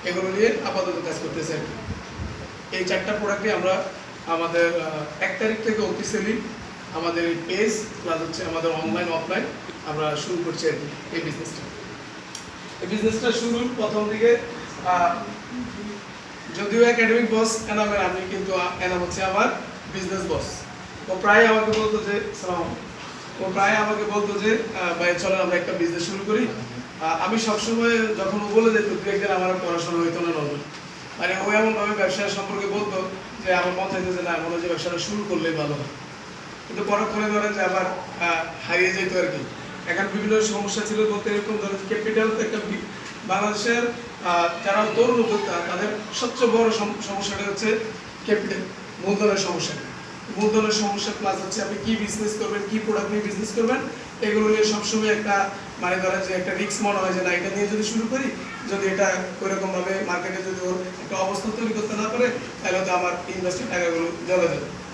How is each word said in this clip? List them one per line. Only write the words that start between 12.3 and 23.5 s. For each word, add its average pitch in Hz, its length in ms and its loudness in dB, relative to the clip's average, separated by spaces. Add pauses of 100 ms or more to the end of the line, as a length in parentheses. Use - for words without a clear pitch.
এই 190 160 -2
বিজনেসটা 220 440 2
শুরুর 233 360 0
প্রথম 214 320 0
দিকে, 226 280 6 (480)
আহ, 175 320 4 (1400)
যদিও 208 220 6
একাডেমিক 226 480 6
বস 220 280 4 (100)
এনামের 208 320 2
আমি, 185 200 2 (100)
কিন্তু, 190 240 -2
আহ, 180 280 0
এনাম 180 200 0
হচ্ছে 190 220 -2
আমার 202 240 4 (440)
বিজনেস 190 360 -2
বস। 147 160 0 (640)
ও 185 140 0
প্রায় 214 240 10
আমাকে 220 200 6
বলতো 214 300 2 (100)
যে, 202 140 0 (200)
সালাম 180 220 -2
আলাইকুম। - 840 -8
ও 190 60 0